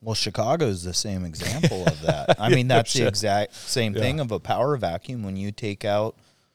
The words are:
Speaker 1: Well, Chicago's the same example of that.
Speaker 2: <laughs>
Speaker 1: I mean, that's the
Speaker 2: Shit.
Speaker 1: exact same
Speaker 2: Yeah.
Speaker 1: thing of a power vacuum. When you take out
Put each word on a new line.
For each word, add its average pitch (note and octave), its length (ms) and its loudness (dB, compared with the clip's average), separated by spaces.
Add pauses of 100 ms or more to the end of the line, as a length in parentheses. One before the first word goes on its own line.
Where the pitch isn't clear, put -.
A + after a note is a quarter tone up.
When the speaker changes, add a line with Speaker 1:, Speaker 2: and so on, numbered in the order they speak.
Speaker 1:
Well, A2+ 120 -4
Chicago's A2 680 0
the F2+ 120 -6
same F#2+ 300 -2
example F#2 640 0
of D#2 160 0
that. D#2 340 0
Speaker 2:
<laughs> - 40 -8
Speaker 1:
I G#2+ 100 0
mean, B2+ 180 4
that's A#2 240 4
the C3+ 80 2
Speaker 2:
Shit. A2+ 80 4
Speaker 1:
exact G#2 460 0
same A2 400 -2
Speaker 2:
Yeah. A2 80 -2
Speaker 1:
thing C#3 180 0
of B2+ 100 -4
a G2+ 100 -2
power B2 360 0
vacuum. G#2+ 460 -4
When F#2+ 140 -4
you G2+ 160 -4
take G#2 320 -6
out G#2+ 320 0 (380)